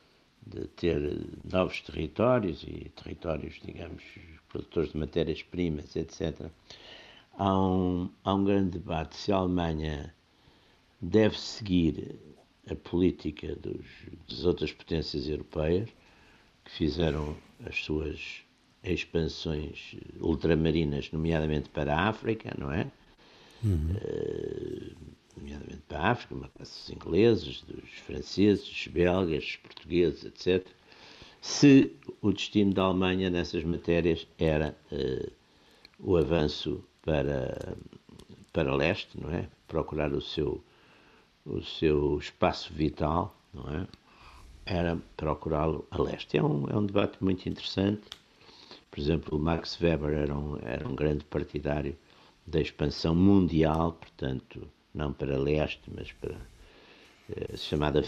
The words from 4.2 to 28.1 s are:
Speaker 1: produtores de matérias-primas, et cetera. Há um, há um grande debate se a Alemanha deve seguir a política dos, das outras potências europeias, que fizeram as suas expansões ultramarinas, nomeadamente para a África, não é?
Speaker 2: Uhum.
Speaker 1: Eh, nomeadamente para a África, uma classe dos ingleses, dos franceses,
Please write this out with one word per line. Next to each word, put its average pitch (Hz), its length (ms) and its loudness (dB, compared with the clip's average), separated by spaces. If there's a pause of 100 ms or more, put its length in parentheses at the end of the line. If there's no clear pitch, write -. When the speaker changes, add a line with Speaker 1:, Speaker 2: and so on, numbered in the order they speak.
Speaker 1:
produtores - 460 -4
de 76 40 -6
matérias-primas, 78 1000 -4
et 80 160 -6
cetera. 82 380 -6 (880)
Há 95 220 2
um, 92 500 2 (140)
há 95 100 2
um 98 120 2
grande 98 340 2
debate 80 380 -6
se - 160 -2
a - 20 4
Alemanha 80 800 -2 (840)
deve 107 360 4
seguir 90 800 0 (520)
a - 60 -6
política 80 840 -2
dos, - 280 -10 (420)
das - 160 -8
outras 78 280 0
potências 73 560 -4
europeias, 80 600 -2 (760)
que - 80 -20
fizeram 76 640 0 (280)
as - 200 -8
suas 76 580 -6 (420)
expansões 78 1120 -4 (240)
ultramarinas, 80 920 2
nomeadamente 78 580 0
para 73 260 -2
a 90 120 2
África, 113 500 -4
não 69 140 -6
é? 110 180 -2 (720)
Speaker 2:
Uhum. 87 380 2
Speaker 1:
Eh, 50 880 -6 (460)
nomeadamente 73 500 -12
para 73 120 -8
a 92 120 4
África, - 220 -4
uma 69 140 -10
classe - 320 -18
dos - 100 -14
ingleses, 80 720 4
dos - 280 -14 (180)
franceses, 95 600 2